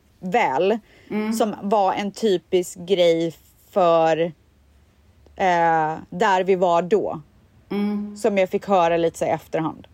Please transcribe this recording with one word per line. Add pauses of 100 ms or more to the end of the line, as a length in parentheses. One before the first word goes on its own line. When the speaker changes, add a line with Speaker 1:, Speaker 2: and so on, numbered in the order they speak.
(200)
Speaker 1:
väl, (300)
Speaker 2:
Mm.
Speaker 1:
som
var
en
typisk
grej (380)
för, (1160)
eh, (160)
där
vi
var
då. (500)
Speaker 2:
Mm.
Speaker 1:
Som
jag
fick
höra
lite
så
i
efterhand.